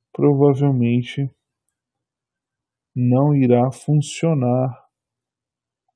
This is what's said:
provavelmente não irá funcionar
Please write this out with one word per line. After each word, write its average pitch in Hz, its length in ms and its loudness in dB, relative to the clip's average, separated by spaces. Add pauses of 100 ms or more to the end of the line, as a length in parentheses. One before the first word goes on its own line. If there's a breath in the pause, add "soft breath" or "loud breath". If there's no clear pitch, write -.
(140)
provavelmente 135 1160 0 (1700)
não 127 400 0
irá 123 380 2
funcionar 135 1120 -4 (1120)